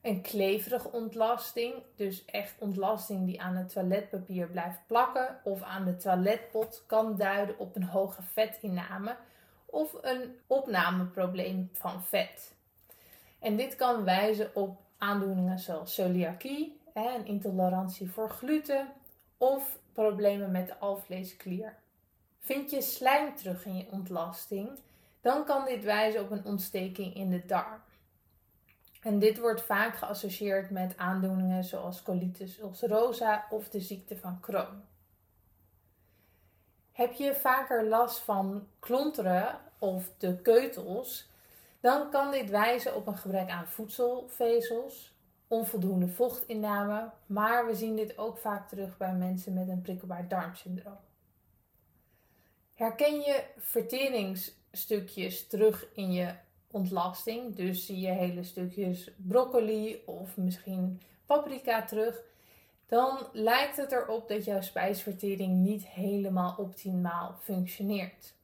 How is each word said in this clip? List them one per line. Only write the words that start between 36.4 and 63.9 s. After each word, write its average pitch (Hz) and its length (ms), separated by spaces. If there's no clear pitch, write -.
Heb 247 200
je 277 220
vaker 262 500
last 226 340
van 196 480
klonteren 233 800
of 185 400
de 180 220
keutels, 240 920
dan 285 300
kan 277 200
dit 254 200
wijzen 226 460
op 208 100
een 196 100
gebrek 190 340
aan 175 160
voedselvezels, 240 1500
onvoldoende 190 600
vochtinname, 214 1000
maar 226 400
we 226 80
zien 220 220
dit 214 220
ook 226 200
vaak 202 300
terug 190 280
bij 185 180
mensen 185 380
met 185 160
een 180 140
prikkelbaar 180 460
darmsyndroom. 180 720
Herken 294 460
je 285 240
verteringsstukjes 196 1900
terug 214 480
in 190 180
je 180 220
ontlasting? 190 840
Dus 185 300
zie 190 140
je 185 100
hele 180 320
stukjes 180 760
broccoli 220 880
of 180 300
misschien 185 680
paprika 269 580
terug? 220 380
Dan 262 400
lijkt 247 440
het 277 160